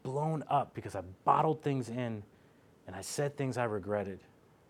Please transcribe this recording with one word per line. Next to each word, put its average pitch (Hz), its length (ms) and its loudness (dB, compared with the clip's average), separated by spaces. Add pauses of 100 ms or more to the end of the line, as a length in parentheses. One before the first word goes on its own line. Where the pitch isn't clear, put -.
Blown 147 440 0
up 139 260 2
because 107 200 -8
I 98 60 -4 (240)
bottled 151 380 4
things 131 260 0
in 113 340 -4 (640)
and 92 80 -12
I 95 60 -8
said 143 360 -2
things 127 220 0
I 123 60 4
regretted. 101 560 0 (500)